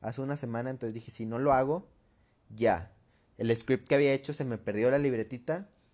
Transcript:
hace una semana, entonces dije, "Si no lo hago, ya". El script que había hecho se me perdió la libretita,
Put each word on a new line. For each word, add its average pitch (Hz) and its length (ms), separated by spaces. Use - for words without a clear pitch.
hace 113 200
una 139 160
semana, 120 340
entonces 117 240
dije, 113 180
"Si 113 140
no 117 120
lo 139 140
hago, 135 360
ya". 107 440
El 113 180
script 127 300
que 147 80
había 139 180
hecho 139 200
se 147 120
me 117 140
perdió 110 320
la 139 80
libretita, 131 720